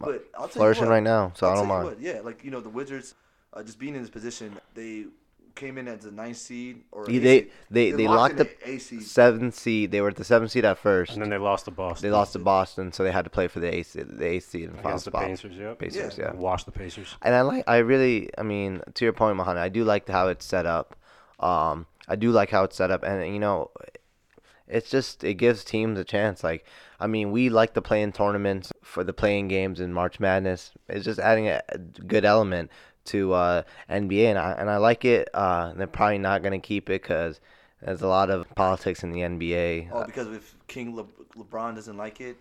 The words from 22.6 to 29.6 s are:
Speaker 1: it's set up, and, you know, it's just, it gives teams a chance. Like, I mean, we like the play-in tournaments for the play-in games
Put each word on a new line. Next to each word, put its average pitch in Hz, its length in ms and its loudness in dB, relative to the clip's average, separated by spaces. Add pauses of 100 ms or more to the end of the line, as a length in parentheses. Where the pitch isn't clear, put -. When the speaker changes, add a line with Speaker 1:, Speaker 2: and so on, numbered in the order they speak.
Speaker 1:
it's 95 120 -2
set 92 160 0
up, 92 100 -2
and, 95 320 -4
you 104 60 -6
know, 98 320 -2 (960)
it's - 240 -4
just, - 320 -2
it 98 120 -2
gives 117 280 2
teams 110 340 -2
a 90 60 -4
chance. 104 400 -2
Like, 82 240 -4 (320)
I 98 80 -4
mean, 107 240 -2
we 123 180 2
like 113 240 4
the 110 80 0
play-in 107 300 0
tournaments 101 600 0 (120)
for - 200 -6
the 90 100 0
play-in 101 340 2
games 95 320 -2